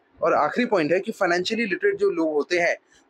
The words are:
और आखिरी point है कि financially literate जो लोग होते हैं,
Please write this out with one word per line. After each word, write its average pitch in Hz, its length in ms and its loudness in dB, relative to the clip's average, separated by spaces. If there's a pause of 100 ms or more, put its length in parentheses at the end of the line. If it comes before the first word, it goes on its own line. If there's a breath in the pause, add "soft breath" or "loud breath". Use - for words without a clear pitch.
(220)
और 165 120 2
आखिरी 147 320 0
point 175 260 0
है 185 80 2
कि 214 120 -8
financially 185 540 -2
literate 196 300 -2
जो 196 140 2
लोग 160 240 -2
होते 151 260 0
हैं, 160 180 0 (320 soft breath)